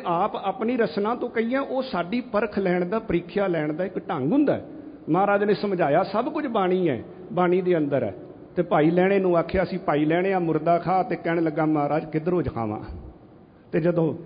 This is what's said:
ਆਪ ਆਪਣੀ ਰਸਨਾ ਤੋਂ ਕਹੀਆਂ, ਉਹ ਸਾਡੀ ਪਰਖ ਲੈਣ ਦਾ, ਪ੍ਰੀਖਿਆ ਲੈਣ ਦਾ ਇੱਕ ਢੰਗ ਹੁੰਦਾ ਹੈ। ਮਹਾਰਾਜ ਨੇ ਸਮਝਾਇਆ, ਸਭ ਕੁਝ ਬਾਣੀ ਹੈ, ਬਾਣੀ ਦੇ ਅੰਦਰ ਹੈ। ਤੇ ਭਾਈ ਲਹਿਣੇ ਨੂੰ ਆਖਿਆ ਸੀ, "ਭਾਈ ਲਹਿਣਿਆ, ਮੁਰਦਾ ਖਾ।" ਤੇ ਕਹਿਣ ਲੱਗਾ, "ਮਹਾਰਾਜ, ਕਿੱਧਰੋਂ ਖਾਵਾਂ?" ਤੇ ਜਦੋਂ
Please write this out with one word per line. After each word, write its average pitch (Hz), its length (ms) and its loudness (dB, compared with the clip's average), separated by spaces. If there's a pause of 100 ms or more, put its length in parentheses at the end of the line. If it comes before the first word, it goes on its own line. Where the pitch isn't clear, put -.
ਆਪ 185 300 0
ਆਪਣੀ 220 400 -2
ਰਸਨਾ 214 380 0
ਤੋਂ 240 140 -4
ਕਹੀਆਂ, 233 320 -2
ਉਹ 269 220 -2
ਸਾਡੀ 185 380 -2
ਪਰਖ 220 380 -2
ਲੈਣ 180 260 2
ਦਾ, 190 140 -2
ਪ੍ਰੀਖਿਆ 196 480 -2
ਲੈਣ 156 260 0
ਦਾ 156 120 -4
ਇੱਕ 190 140 -6
ਢੰਗ 160 340 -2
ਹੁੰਦਾ 277 220 4
ਹੈ। 98 120 -6 (420)
ਮਹਾਰਾਜ 202 360 2
ਨੇ 208 100 4
ਸਮਝਾਇਆ, 180 480 2
ਸਭ 208 260 -2
ਕੁਝ 302 180 -4
ਬਾਣੀ 185 420 2
ਹੈ, 127 140 -2 (300)
ਬਾਣੀ 180 280 2
ਦੇ 180 160 2
ਅੰਦਰ 143 260 0
ਹੈ। 101 120 -4 (420)
ਤੇ 180 60 2
ਭਾਈ 165 280 4
ਲਹਿਣੇ 185 280 4
ਨੂੰ 180 180 4
ਆਖਿਆ 170 280 0
ਸੀ, 185 140 -4
"ਭਾਈ 151 260 0
ਲਹਿਣਿਆ, 180 340 2
ਮੁਰਦਾ 165 400 2
ਖਾ।" 175 240 0
ਤੇ 175 140 -4
ਕਹਿਣ 170 260 0
ਲੱਗਾ, 160 240 0
"ਮਹਾਰਾਜ, 151 440 0
ਕਿੱਧਰੋਂ 165 320 0
ਖਾਵਾਂ?" 113 380 -4 (920)
ਤੇ 175 80 2
ਜਦੋਂ 165 340 2 (120)